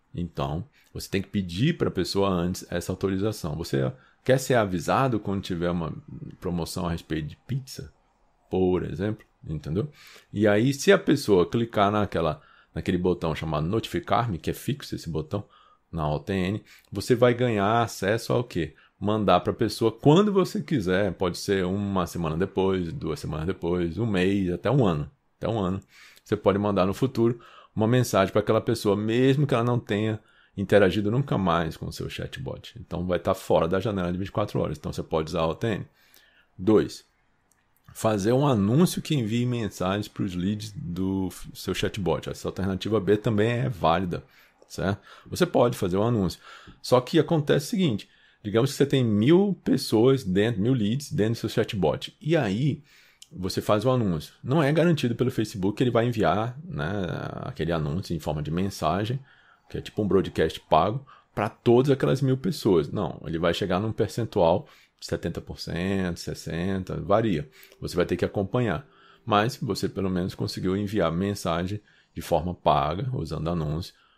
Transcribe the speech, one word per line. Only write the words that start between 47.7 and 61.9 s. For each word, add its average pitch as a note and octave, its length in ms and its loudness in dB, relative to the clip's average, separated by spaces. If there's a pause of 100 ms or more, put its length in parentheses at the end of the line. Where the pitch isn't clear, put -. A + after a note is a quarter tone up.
digamos A2+ 280 2
que - 60 -10
você C#3+ 80 4
tem C#3 180 2
mil D3+ 600 4
pessoas C3 600 4
dentro, G2 380 0
mil A#2+ 120 2
leads A#2 380 -2
dentro G#2+ 220 0
do A#2 40 -8
seu A2+ 120 -4
chatbot. F2+ 720 -2
E D#3+ 160 0
aí, B2 460 0 (500)
você F#2 280 -4
faz G#2+ 240 0
o C3 40 2
anúncio. G#2 440 0 (100)
Não C#3+ 180 2
é C3+ 120 2
garantido D#3 420 2
pelo B2 160 0
Facebook G#2 460 -2
que C#3+ 60 2
ele B2 60 2
vai A#2 160 2
enviar, A2 600 0
né, D2 200 -6 (580)
aquele - 280 -4
anúncio D#2+ 420 -2
em E2 60 -2
forma D2+ 240 -4
de D2+ 80 -6
mensagem, F#2+ 680 -2 (520)
que - 80 -10
é D2+ 40 -8
tipo - 200 -6
um G#2+ 60 0
broadcast F2 520 2 (100)
pago, G2+ 360 2 (280)
pra G#2 140 -2
todas B2 440 4